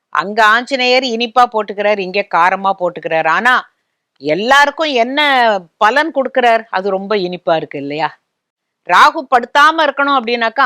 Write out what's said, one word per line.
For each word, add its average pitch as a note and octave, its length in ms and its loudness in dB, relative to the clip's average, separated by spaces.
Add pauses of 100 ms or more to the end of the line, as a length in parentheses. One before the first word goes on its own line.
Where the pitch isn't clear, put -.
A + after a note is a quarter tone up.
(120)
அங்க G3+ 320 -4
ஆஞ்சநேயர் B3 640 2
இனிப்பா A#3+ 400 0
போட்டுக்கிறார், G#3 540 -2
இங்க F#3 200 -4 (100)
காரமா F#3+ 420 0
போட்டுக்கிறார். E3 560 -4
ஆனா G#3+ 260 2 (680)
எல்லாருக்கும் C#4 720 0
என்ன B3 260 -2 (560)
பலன் C4+ 340 0
கொடுக்கிறார்? B3 600 0
அது F#3+ 200 -4
ரொம்ப G3 260 -4
இனிப்பா F3+ 400 -4
இருக்கு D3+ 220 -8
இல்லையா? D3 300 -6 (800)
ராகு C4+ 360 4
படுத்தாம C#4+ 580 2
இருக்கணும் C#4+ 360 0
அப்படின்னாக்கா A#3 480 -4